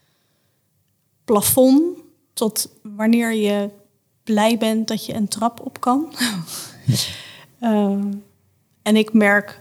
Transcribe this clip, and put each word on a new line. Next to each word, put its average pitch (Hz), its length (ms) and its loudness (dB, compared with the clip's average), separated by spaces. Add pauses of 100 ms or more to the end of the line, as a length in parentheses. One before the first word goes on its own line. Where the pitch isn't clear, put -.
(1200)
plafond 262 580 4 (500)
tot - 360 -4 (140)
wanneer 226 520 0
je 202 360 -2 (540)
blij 220 340 2
bent 220 300 -2
dat 226 180 -6
je - 80 -10
een 208 140 -2
trap 233 320 -4
op - 200 -14
kan. 277 280 0
<laughs> - 60 -20 (1500)
Ehm, 202 520 0 (720)
en 214 140 2
ik 214 160 2
merk, 208 480 2